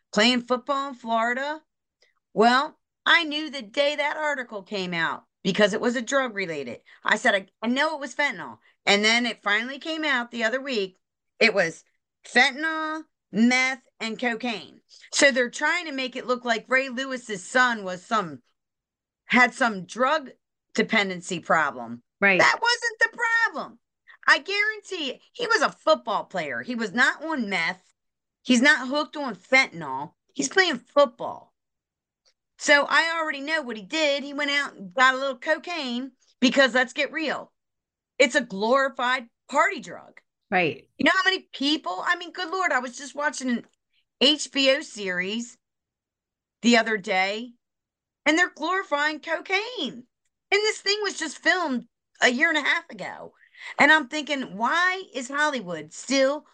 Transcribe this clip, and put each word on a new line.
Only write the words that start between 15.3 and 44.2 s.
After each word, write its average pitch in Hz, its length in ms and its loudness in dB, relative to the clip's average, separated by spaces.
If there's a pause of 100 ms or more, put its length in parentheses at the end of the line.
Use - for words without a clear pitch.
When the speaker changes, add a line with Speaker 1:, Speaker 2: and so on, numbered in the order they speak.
Speaker 1:
they're 247 200 0
trying 330 360 -2
to 302 60 -8
make 262 240 -6
it 202 100 -10
look 247 180 -2
like 226 240 -2
Ray 262 200 0
Lewis's 254 560 -8
son 240 400 2
was 185 200 -8
some, 180 360 -4 (840)
had 247 280 4
some 214 320 -2
drug 262 440 -2 (440)
dependency 190 680 -2
problem. 123 640 -2 (180)
Speaker 2:
Right. 196 180 6
Speaker 1:
That - 220 4
wasn't 466 400 -2
the 453 180 0 (340)
problem. 196 260 -10 (480)
I 311 120 4
guarantee 403 720 -4
it. - 100 -12 (120)
He 466 140 -6
was 440 160 2
a 202 100 2
football 233 520 0
player. 143 380 -6
He 240 120 -8
was 226 180 -4
not 269 320 0
on 285 240 -4
meth. 180 340 -2 (600)
He's 247 200 4
not 269 260 4
hooked 294 280 -2
on 269 180 -6
fentanyl. 160 800 -2 (220)
He's 285 140 -2
playing 349 300 2
football. - 720 -2 (1080)
So 285 300 4
I 330 300 2
already 311 220 -4
know 302 220 -2
what 233 140 -10
he 214 60 -12
did. 285 400 0
He 285 120 -10
went 285 160 -2
out 285 260 -2
and 190 180 -16
got 262 200 4
a 262 40 -4
little 269 200 -4
cocaine 294 760 -4 (280)
because, 262 340 4
let's 254 180 2
get 294 200 -4
real, 269 400 -6 (680)
it's 277 160 4
a 294 60 2
glorified 247 840 0 (240)
party 320 300 2
drug. 139 400 -16 (300)
Speaker 2:
Right. 180 460 0
Speaker 1:
You 240 80 -2
know 320 100 6
how 381 100 2
many - 280 0
people, 320 540 -2
I 349 100 0
mean, 349 160 -12
good 359 180 -8
Lord, 359 220 0
I 254 60 2
was 247 180 -6
just 277 180 -14
watching 285 360 -4
an 233 160 -2 (540)